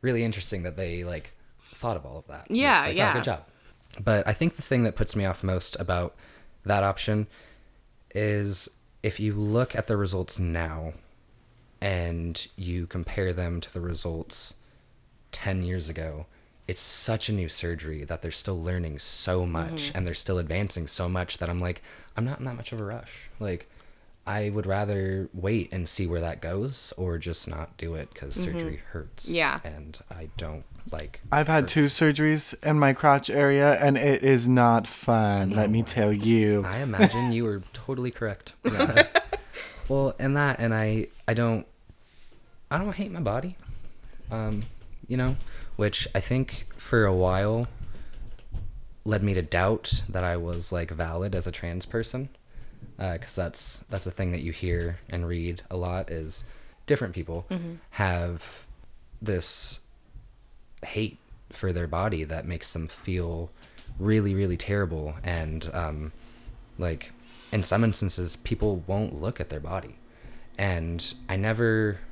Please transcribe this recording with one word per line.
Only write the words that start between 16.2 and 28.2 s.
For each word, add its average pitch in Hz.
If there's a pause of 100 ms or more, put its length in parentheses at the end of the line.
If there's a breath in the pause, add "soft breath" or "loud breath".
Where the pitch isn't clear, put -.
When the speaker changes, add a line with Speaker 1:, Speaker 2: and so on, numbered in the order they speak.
Speaker 1:
it's -
such -
a -
new 95
surgery 78
that 80
they're 82
still 90
learning 82
so -
much 85 (160)
Speaker 2:
Mm-hmm. -
Speaker 1:
and 90
they're 85
still 90
advancing 87
so 90
much 90
that 87
I'm 87
like, 90 (360 loud breath)
I'm 113
not 135
in 131
that 127
much 117
of 117
a 107
rush. - (100)
Like, 95 (600 soft breath)
I 104
would 101
rather 95
wait 98
and 90
see -
where 85
that 82
goes 104
or 87
just 82
not 78
do 82
it -
'cause -